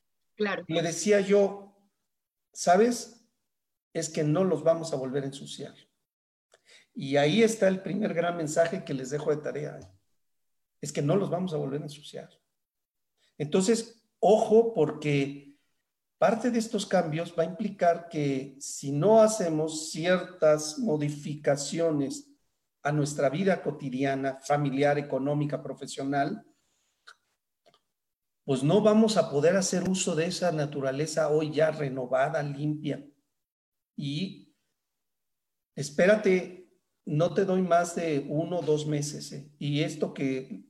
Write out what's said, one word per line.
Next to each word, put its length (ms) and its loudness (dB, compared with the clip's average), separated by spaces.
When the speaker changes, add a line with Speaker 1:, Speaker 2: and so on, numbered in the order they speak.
Speaker 1:
Claro. 320 -4
Speaker 2:
Le 140 0
decía 380 2
yo, 560 2
"¿Sabes? 720 2
Es 160 -4
que 140 -2
no 200 2
los 200 0
vamos 300 2
a 40 -4
volver 260 -4
a 40 -6
ensuciar". 460 -14
Y 220 -6
ahí 260 6
está 280 4
el 120 0
primer 320 -2
gran 220 0
mensaje 480 0
que 100 -6
les 160 -6
dejo 220 -2
de 100 0
tarea. 380 -8
Es 100 -10
que 100 -4
no 140 2
los 140 0
vamos 240 -4
a 40 -4
volver 240 -6
a 40 -12
ensuciar. 440 -16
Entonces, 640 0
ojo, 540 4
porque 800 -2
parte 340 2
de 80 0
estos 260 -4
cambios 540 -2
va 40 2
a 40 2
implicar 640 -2
que 500 -4
si 320 -10
no 300 6
hacemos 680 0
ciertas 920 0
modificaciones 1500 -2
a 80 0
nuestra 380 0
vida 320 0
cotidiana, 800 -4
familiar, 580 2
económica, 640 -2
profesional, 800 -6
pues 200 -2
no 180 4
vamos 340 6
a 140 2
poder 260 2
hacer 340 0
uso 240 -2
de 120 0
esa 260 -2
naturaleza 800 -2
hoy 220 2
ya 200 2
renovada, 720 -2
limpia. 640 -6
Y 580 -8
espérate, 840 2
no 300 0
te 120 2
doy 180 2
más 320 2
de 340 -2
uno 300 -2
o 20 -4
dos 240 0
meses, 460 -4
¿eh? 260 -14
Y 240 -2
esto 320 -4
que, 560 -6